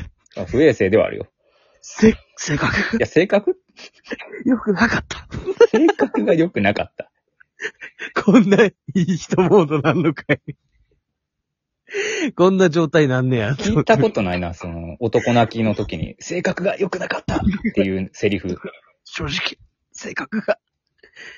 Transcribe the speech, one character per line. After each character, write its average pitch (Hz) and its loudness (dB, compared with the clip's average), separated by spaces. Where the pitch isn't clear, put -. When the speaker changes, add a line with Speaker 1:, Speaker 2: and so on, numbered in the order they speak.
Speaker 1:
あ、 95 -6
不 123 0
衛 143 8
生 95 0
で 107 6
は - 4
あ 50 -8
る 52 -10
よ。 - -10
Speaker 2:
せ-、 - 4
性 151 -4
格 - -2
が 226 -2
Speaker 1:
い - -4
や、 - 0
性 - 2
格？ 208 0
Speaker 2:
良 254 2
く 214 -2
な 226 2
か - -2
っ - -6
た。 - -10
Speaker 1:
性 294 2
格 254 -2
が 190 0
良 165 2
く - -4
な 101 0
か 85 -6
っ - -14
た。 - -16
Speaker 2:
こ 208 6
ん 202 6
な 196 6
い 175 -4
い 175 0
人 175 -2
モ 180 6
ー - 2
ド 151 -2
な 143 0
ん 139 0
の 147 0
か - -6
い。 139 0
こ 180 4
ん 196 0
な 185 4
状 160 0
態 151 4
な 127 0
ん 127 0
ね 127 2
や。 107 0
Speaker 1:
聞 151 -2
い 143 0
た 220 4
こ 220 2
と 117 -2
な 90 -2
い 90 -2
な、 85 -6
そ - -14
の、 82 -10
男 120 0
泣 117 2
き 113 0
の 107 2
時 - -6
に、 - -8
性 175 -6
格 180 -4
が 190 -2
良 190 -2
く 180 -8
な - -8
か - -6
っ - -14
た - -4
っ - 0
て 101 2
い 95 -2
う 95 -6
セ 104 -2
リ 101 -2
フ。 90 -6
Speaker 2:
正 - -10
直、 - -6
性 - -14
格 - -6
が - -2